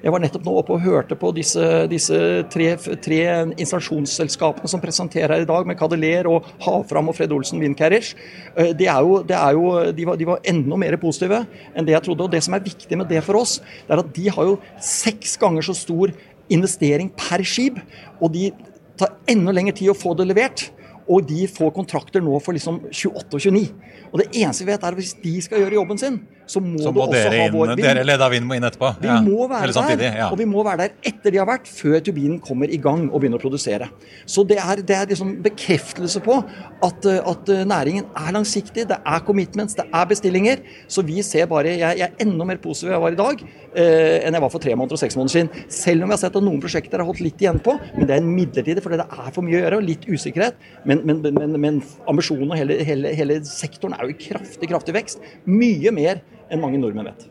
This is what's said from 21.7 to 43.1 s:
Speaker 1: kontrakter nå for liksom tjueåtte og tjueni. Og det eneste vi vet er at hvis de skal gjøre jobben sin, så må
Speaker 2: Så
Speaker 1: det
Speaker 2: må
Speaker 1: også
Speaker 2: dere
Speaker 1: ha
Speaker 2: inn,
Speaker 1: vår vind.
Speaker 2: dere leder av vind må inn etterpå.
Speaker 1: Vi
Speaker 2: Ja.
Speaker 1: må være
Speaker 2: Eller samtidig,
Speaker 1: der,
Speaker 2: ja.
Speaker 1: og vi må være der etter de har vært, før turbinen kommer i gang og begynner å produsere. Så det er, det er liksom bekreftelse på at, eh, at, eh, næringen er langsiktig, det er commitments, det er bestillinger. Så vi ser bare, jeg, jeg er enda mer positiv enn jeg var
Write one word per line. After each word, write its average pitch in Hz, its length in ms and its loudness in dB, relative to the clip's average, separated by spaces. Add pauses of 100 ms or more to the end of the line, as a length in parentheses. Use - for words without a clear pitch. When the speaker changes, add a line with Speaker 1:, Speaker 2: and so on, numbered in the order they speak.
Speaker 1:
kontrakter 185 480 -4
nå 143 220 0
for 180 100 -4
liksom 165 300 -4 (100)
tjueåtte - 400 -6
og 139 80 -4
tjueni. 196 220 4 (480)
Og 170 100 0
det - 80 2
eneste 185 320 -2
vi 185 80 -4
vet 208 140 -4
er 175 100 -4
at 185 60 -8
hvis 185 220 -10
de 165 100 -4 (100)
skal 202 220 0
gjøre 202 160 0
jobben 196 180 -4
sin, 254 220 -4 (300)
så - 80 -4
må 170 240 -2
Speaker 2:
Så 151 80 0
Speaker 1:
det 131 60 -2
Speaker 2:
må 135 80 4
Speaker 1:
også - 100 0
Speaker 2:
dere 107 160 4
Speaker 1:
ha 113 160 4
Speaker 2:
inn, 107 80 0
Speaker 1:
vår 110 220 2
vind. - 100 -2
Speaker 2:
dere 127 160 4
leder 135 240 4
av 123 80 4
vind 120 140 -2
må 131 100 -2
inn 120 80 -2
etterpå. 127 220 -2 (100)
Speaker 1:
Vi 170 80 -4
Speaker 2:
Ja. 233 160 4
Speaker 1:
må 214 240 4
være 254 220 -4
Speaker 2:
Eller 117 80 -2
samtidig, 294 260 2
Speaker 1:
der, 107 160 0
Speaker 2:
ja. 110 140 0
Speaker 1:
og 190 80 -4
vi 226 100 0
må 202 160 0
være 185 120 -2
der 196 160 -2 (120)
etter 208 240 0
de 185 80 2
har 190 80 2
vært, 254 240 -4
før 156 320 2
turbinen 156 400 -2
kommer 135 240 -2
i 165 100 -4
gang 147 300 0
og 139 160 0
begynner 120 160 0
å - 60 -6
produsere. 123 420 -2 (400)
Så 196 220 2
det 202 100 4
er, 190 240 -2
det 190 140 0
er 196 100 -2
liksom 190 380 -4
bekreftelse 180 840 -2
på 254 140 4 (420)
at, 180 240 0
eh, 190 160 4
at, 196 320 -2
eh, 190 160 0
næringen 175 380 0 (100)
er 156 160 -4
langsiktig, 208 560 -2
det 180 80 0
er 156 220 0
commitments, 208 580 -2
det 180 160 -6
er 175 160 2
bestillinger. 202 540 2 (240)
Så 190 180 -2
vi 170 160 -2
ser 175 240 2
bare, 160 320 0
jeg, 170 240 0
jeg 175 80 0
er 220 160 -4
enda 170 180 0
mer 185 140 -4
positiv 165 320 -8
enn 190 80 0
jeg 170 80 0
var 170 80 0